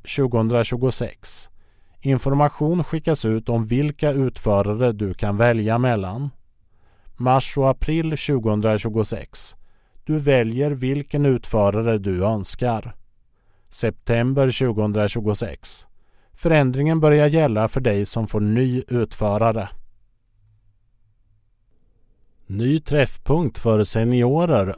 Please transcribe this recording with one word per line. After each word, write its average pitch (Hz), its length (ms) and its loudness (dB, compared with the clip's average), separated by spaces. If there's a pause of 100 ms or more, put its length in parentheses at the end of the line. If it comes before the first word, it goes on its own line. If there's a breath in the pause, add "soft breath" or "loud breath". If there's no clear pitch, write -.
tjugohundratjugosex. 120 1400 -2 (560)
Information 143 800 2
skickas 160 400 -2
ut 110 240 -2
om 113 180 0
vilka 147 440 0
utförare 113 840 0
du 101 220 -4
kan 104 220 -2
välja 113 420 2
mellan. 120 520 -2 (840)
Mars 127 420 0
och 135 120 4
april 156 460 -2
tjugohundratjugosex. 110 1400 -2 (480)
Du 156 140 -2
väljer 131 520 2
vilken 139 560 -2
utförare 113 720 2
du 95 260 -2
önskar. 110 680 -4 (720)
September 123 840 0
tjugohundratjugosex. 107 1400 -2 (460)
Förändringen 151 680 2
börjar 147 260 6
gälla 131 420 2
för - 120 -4
dig 101 260 0
som 110 200 -2
får 107 140 -4
ny 123 480 2
utförare. 107 800 0 (2750)
Ny 123 340 -2
träffpunkt 143 800 0
för 107 260 2
seniorer 120 920 2